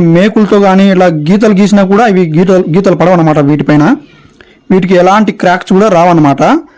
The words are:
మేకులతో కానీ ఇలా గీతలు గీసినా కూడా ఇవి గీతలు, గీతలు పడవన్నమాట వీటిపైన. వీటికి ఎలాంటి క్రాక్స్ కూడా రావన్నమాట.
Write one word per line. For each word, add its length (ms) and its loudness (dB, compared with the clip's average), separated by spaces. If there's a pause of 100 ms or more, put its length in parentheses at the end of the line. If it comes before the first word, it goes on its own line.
(140)
మేకులతో 500 0
కానీ 200 2 (100)
ఇలా 120 2 (220)
గీతలు 320 0
గీసినా 220 2 (100)
కూడా 180 2
ఇవి 120 0 (120)
గీతలు, 300 0 (100)
గీతలు 260 0
పడవన్నమాట 380 0 (100)
వీటిపైన. 360 0 (880)
వీటికి 300 0
ఎలాంటి 380 0
క్రాక్స్ 360 -2
కూడా 200 2
రావన్నమాట. 460 0 (360)